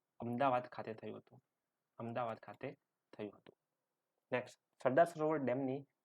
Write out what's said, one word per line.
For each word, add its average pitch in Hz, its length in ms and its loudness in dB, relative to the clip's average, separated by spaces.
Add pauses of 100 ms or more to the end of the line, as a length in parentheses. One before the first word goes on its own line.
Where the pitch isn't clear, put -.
(200)
અમદાવાદ 123 560 2
ખાતે 113 180 -8
થયું 110 280 -10
હતું. - 200 -20 (580)
અમદાવાદ 117 400 -4
ખાતે 117 300 -10 (440)
થયું 104 240 -8
હતું. - 200 -20 (760)
નેક્સ્ટ, 123 280 -2 (220)
સરદાર 147 260 6
સરોવર 156 320 0
ડેમની 131 400 0 (260)